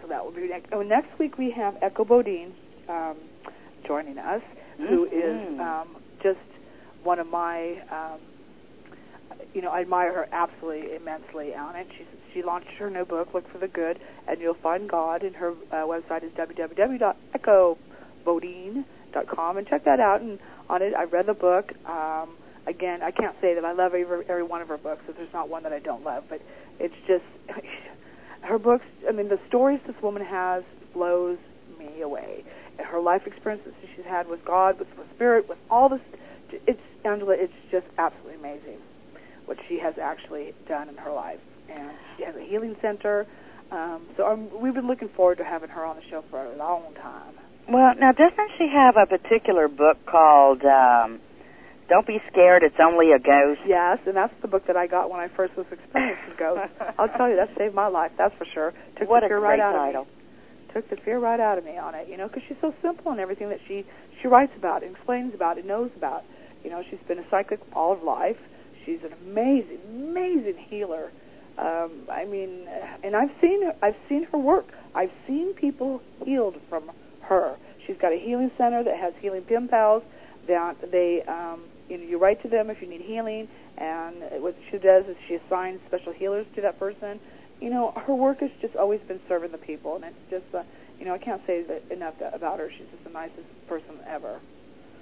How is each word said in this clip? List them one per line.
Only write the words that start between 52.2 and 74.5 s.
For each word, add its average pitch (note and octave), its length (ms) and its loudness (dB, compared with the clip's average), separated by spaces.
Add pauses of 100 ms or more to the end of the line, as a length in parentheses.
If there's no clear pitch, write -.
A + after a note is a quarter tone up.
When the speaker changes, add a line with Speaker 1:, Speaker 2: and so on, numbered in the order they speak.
Speaker 2:
Scared, F3+ 300 10
It's D3 180 4
Only E3 320 8
a C3+ 60 10
Ghost? C#3+ 480 6
Speaker 1:
Yes, F3 400 4
and G3 100 -2
that's G#3 160 2 (100)
the A3+ 60 -6
book G3 180 -2
that F3+ 100 6
I F3 100 2
got F3 240 -2
when F3+ 100 -8
I F3 80 -8
first F#3+ 280 -4
was F#3 140 -6
experiencing - 680 -4
ghosts. F3 340 -4 (120)
Speaker 2:
<laughs> F3 140 -6
Speaker 1:
I'll A3 100 4
tell B3 200 2
you, G#3+ 80 2
that G3 220 4
saved G3+ 160 -2
my G3+ 140 2
life, E3+ 280 0
that's G3 200 2
for - 180 -10
sure. D#3+ 180 -2 (260)
Took F#3+ 100 -2
Speaker 2:
What A#3 120 6
Speaker 1:
the A3 60 4
Speaker 2:
a - 20 0
Speaker 1:
fear G#3 120 2
Speaker 2:
great G#3 80 2 (100)
Speaker 1:
right - 20 2
out G3+ 160 2
Speaker 2:
title. C#3 260 -2
Speaker 1:
of - 60 -18
me. - 60 -20 (600)
Took A3+ 160 -6
the G3+ 140 -6
fear A3+ 140 -2
right A#3 220 0
out G#3 180 2
of E3+ 60 -6
me D#3+ 140 -14
on D#3+ 160 -10
it, D#3+ 140 -12
you F3+ 80 -14
know, F#3+ 120 -8
'cause B3+ 180 -12
she's C#4 140 -12
so D#4 200 0
simple E4+ 320 -4
in A#3 60 -6
everything G3 300 -6
that G3+ 180 -6
she, G3 180 -8 (380)
she B3+ 60 -4
writes C4 280 8
about E3 280 -2
and F#3 100 -12
explains B3 400 -6
about E3+ 240 -2
and F3+ 80 -12
knows A#3 300 -4
about. D3+ 260 -8 (420)
You D#3+ 60 -12
know, F3 180 -10
she's G3 200 -14
been F3 100 -6
a E3+ 100 -16
psychic G3+ 300 -2 (140)
all E3 200 0
of F3 100 -4
life. - 340 -2 (500)
She's E3 160 -6
an D#3 100 -12
amazing, G3+ 760 -2
amazing C#4+ 680 -4 (120)
healer. F3 420 -8 (480)
Um, E3 520 -6
I D#3+ 140 -6
mean, F#3 440 -10 (340)
and G#3 140 -4
I've C#4+ 240 2
seen, G4 220 4 (200)
I've G#3 140 2 (120)
seen D4 220 -2
her D4+ 80 -2
work. D4 280 4 (280)